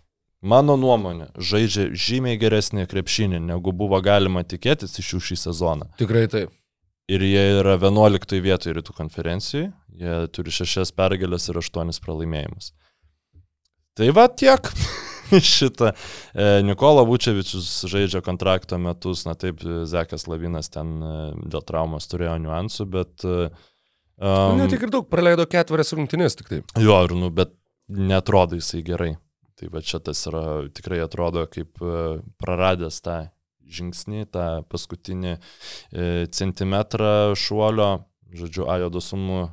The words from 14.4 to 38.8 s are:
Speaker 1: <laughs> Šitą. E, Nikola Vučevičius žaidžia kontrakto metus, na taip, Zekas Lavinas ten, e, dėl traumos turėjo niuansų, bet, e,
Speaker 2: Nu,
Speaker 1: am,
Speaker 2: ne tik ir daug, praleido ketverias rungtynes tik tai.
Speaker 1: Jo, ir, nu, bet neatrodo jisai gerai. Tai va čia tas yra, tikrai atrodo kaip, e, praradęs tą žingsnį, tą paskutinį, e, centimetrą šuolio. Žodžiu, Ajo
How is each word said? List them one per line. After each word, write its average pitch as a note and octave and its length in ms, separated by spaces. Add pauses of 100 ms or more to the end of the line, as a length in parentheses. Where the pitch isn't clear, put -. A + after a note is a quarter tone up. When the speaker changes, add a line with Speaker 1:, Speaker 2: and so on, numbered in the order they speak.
Speaker 1:
<laughs> - 80 (540)
Šitą. C3 580 (400)
E, G2+ 160 (140)
Nikola B2 440
Vučevičius G#2 640 (160)
žaidžia F#2 380
kontrakto F#2 560
metus, F2 460
na E2 100
taip, E2+ 280 (200)
Zekas E2 460
Lavinas E2 420
ten, D#2+ 260
e, D#2+ 160 (300)
dėl D#2 220
traumos D#2+ 440
turėjo E2+ 300
niuansų, E2+ 500
bet, F#2 320
e, F2 300 (680)
Speaker 2:
Nu, G2 100
Speaker 1:
am, G2 260
Speaker 2:
ne - 120
tik A#3+ 160
ir A3 80
daug, C4 160
praleido E3+ 360
ketverias D#3+ 480
rungtynes D#3 440
tik - 120
tai. D#2 120 (140)
Speaker 1:
Jo, G#2+ 280
ir, F2 120
nu, F2+ 160
bet F2 220 (380)
neatrodo F#2+ 640
jisai E2+ 280
gerai. E2+ 320 (440)
Tai E2+ 100
va D#2+ 120
čia - 180
tas D2+ 240
yra, D#2+ 200 (240)
tikrai F2 340
atrodo E2+ 440
kaip, - 320
e, E2+ 260 (320)
praradęs F2+ 640
tą E2+ 160 (460)
žingsnį, F2+ 640
tą F2 180 (180)
paskutinį, F2+ 720 (500)
e, F2 200 (180)
centimetrą G#2 1080
šuolio. G#2+ 580 (380)
Žodžiu, E2+ 360
Ajo F2+ 240